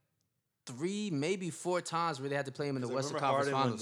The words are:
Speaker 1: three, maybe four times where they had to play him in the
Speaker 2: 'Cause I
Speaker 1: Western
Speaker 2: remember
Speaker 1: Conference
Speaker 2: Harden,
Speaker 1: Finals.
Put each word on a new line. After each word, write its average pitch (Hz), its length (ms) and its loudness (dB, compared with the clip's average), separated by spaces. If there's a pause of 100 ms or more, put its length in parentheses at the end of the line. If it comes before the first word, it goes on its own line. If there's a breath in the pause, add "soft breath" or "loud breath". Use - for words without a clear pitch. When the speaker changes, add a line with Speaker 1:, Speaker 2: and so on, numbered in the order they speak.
(640)
Speaker 1:
three, 196 460 -4
maybe 170 380 0
four 175 320 0
times 165 400 -2
where 139 80 -4
they 139 60 0
had 139 100 2
to 135 60 -4
play 143 180 -2
him 139 80 0
in 127 40 0
the 123 60 -2
Speaker 2:
'Cause 120 40 -4
I 127 40 0
Speaker 1:
Western 135 200 0
Speaker 2:
remember 143 120 2
Speaker 1:
Conference 139 240 4
Speaker 2:
Harden, 135 200 4
Speaker 1:
Finals. 110 100 -4